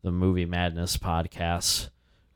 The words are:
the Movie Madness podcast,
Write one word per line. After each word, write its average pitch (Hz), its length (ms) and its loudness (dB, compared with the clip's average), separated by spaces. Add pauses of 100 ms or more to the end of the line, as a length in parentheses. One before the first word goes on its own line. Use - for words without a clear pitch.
the 90 100 0
Movie 90 320 4
Madness 87 540 -2
podcast, 85 880 -2 (480)